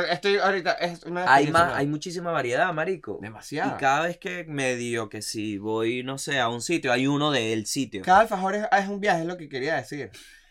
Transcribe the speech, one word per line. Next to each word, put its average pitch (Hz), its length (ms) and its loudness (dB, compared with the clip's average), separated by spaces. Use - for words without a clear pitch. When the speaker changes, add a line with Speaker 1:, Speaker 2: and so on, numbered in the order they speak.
Speaker 1:
estoy 185 320 0
ahorita, 185 360 0
es 175 300 -4
una 175 180 -6
Speaker 2:
Hay 139 240 8
Speaker 1:
experiencia 151 80 -2
Speaker 2:
más, 170 100 8
Speaker 1:
nueva. 135 160 0
Speaker 2:
hay 143 80 0
muchísima 170 440 -4
variedad, 143 400 0
marico. 160 480 -4
Speaker 1:
Demasiada. 113 560 -6
Speaker 2:
Y - 40 -8
cada 139 220 2
vez 170 180 -4
que 180 280 -8
medio 120 600 -2
que 107 140 -10
si 104 340 -6
voy, 110 460 -2
no 135 160 -6
sé, 143 200 -2
a 117 100 2
un 120 120 -4
sitio, 143 320 0
hay 131 140 2
uno 147 240 2
del 113 340 0
sitio. 107 380 -4
Speaker 1:
Cada 185 160 8
alfajor 196 360 2
es, 214 160 -2
es 196 160 4
un 202 120 -6
viaje, 190 220 2
es 165 60 -4
lo 180 100 -6
que 165 120 -14
quería 135 260 -2
decir. 135 360 -6